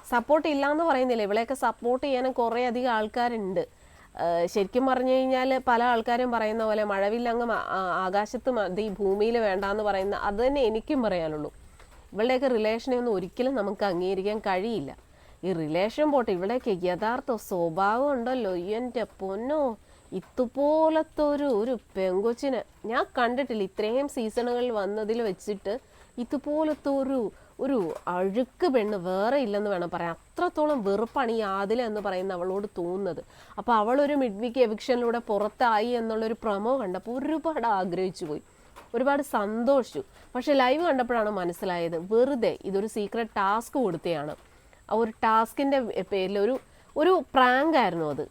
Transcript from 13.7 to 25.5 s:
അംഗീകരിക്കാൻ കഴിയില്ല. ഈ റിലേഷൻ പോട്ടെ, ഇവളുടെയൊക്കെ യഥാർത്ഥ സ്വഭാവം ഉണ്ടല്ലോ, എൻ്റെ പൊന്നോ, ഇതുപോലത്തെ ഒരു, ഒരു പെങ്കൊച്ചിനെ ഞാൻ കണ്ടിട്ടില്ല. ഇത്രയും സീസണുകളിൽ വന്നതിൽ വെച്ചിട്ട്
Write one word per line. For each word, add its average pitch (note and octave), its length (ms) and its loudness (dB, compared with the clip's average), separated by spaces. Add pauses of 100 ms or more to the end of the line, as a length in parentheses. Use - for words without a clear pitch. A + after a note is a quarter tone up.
അംഗീകരിക്കാൻ F#3+ 540 0
കഴിയില്ല. F#3+ 580 -2 (480)
ഈ F#3 80 0
റിലേഷൻ F3+ 600 0
പോട്ടെ, A#3+ 180 2
ഇവളുടെയൊക്കെ F#3+ 560 -2
യഥാർത്ഥ A3 480 -2
സ്വഭാവം G3+ 800 0
ഉണ്ടല്ലോ, A#3 440 -2
എൻ്റെ A3 500 -4 (140)
പൊന്നോ, A#3 560 -2 (360)
ഇതുപോലത്തെ D4+ 1120 0
ഒരു, D4 220 2
ഒരു A#3+ 340 0 (180)
പെങ്കൊച്ചിനെ G#3 680 0 (220)
ഞാൻ B3+ 200 0 (120)
കണ്ടിട്ടില്ല. B3 440 0
ഇത്രയും A3 460 -2
സീസണുകളിൽ B3 600 -2
വന്നതിൽ G#3+ 520 -2
വെച്ചിട്ട് G3+ 560 -4 (400)